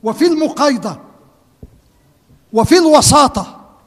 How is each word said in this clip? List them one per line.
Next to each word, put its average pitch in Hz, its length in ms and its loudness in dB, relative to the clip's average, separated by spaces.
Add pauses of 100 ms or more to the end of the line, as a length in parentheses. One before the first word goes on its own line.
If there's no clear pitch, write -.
وفي 226 240 -2
المقايضة، 277 720 -4 (1500)
وفي 226 240 2
الوساطة 294 920 0 (180)